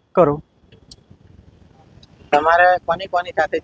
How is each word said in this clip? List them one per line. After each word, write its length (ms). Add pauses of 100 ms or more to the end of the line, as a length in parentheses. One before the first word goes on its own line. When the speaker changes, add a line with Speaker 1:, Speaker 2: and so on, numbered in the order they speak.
(140)
Speaker 1:
કરો. 200 (2000)
Speaker 2:
તમારે 360 (200)
કોની 260
કોની 240
સાથે 260